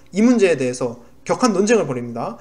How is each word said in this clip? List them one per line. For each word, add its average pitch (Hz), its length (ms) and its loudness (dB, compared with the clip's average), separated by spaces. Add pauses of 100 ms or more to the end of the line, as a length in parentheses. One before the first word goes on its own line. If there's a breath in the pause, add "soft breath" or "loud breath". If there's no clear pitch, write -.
(120)
이 190 100 -2
문제에 208 360 4
대해서 123 440 -4 (220 loud breath)
격한 247 300 0
논쟁을 202 320 2
벌입니다. 123 560 -8